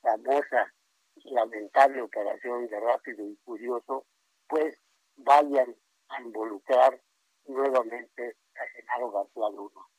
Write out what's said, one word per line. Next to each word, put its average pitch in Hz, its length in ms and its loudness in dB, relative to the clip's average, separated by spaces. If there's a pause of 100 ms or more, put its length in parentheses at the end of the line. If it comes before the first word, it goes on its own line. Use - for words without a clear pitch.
famosa 123 720 0 (420)
y - 180 -18
lamentable 117 680 2
operación 120 680 -6
de 107 120 -8
Rápido 117 480 -4
y 104 160 -14
Furioso, 120 640 -8 (420)
pues 156 300 -2 (400)
vayan 139 580 4 (340)
a - 120 -12
involucrar 117 800 2 (460)
nuevamente 123 920 -4 (180)
a 123 100 -10 (100)
Genaro 123 360 -6
García 101 380 -4
Luna. 101 320 -14 (180)